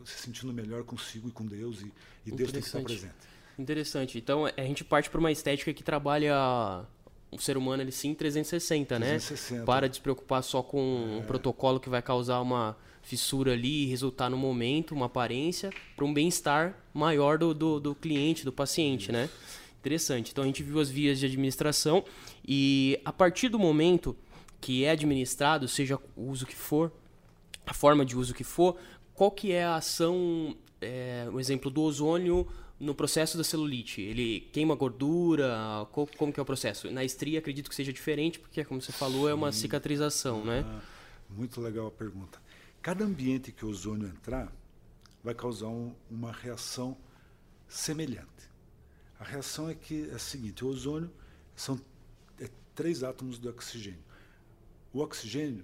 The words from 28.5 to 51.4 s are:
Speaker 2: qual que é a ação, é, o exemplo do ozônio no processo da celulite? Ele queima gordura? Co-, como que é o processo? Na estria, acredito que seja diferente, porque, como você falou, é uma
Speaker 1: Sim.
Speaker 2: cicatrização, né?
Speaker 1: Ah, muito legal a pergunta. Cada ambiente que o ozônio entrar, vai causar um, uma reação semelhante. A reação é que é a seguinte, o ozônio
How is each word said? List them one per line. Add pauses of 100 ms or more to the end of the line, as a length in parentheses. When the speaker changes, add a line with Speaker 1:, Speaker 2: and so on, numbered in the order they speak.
Speaker 2:
qual
que
é
a
ação, (260)
é,
o
exemplo
do
ozônio (320)
no
processo
da
celulite?
Ele (100)
queima
gordura?
Co-,
como
que
é
o
processo?
Na
estria,
acredito
que
seja
diferente,
porque,
como
você
falou,
é
uma
Speaker 1:
Sim.
Speaker 2:
cicatrização,
né?
Speaker 1:
Ah, (480)
muito
legal
a
pergunta. (440)
Cada
ambiente
que
o
ozônio
entrar, (720)
vai
causar
um, (180)
uma
reação (680)
semelhante. (920)
A
reação
é
que
é
a
seguinte,
o
ozônio (440)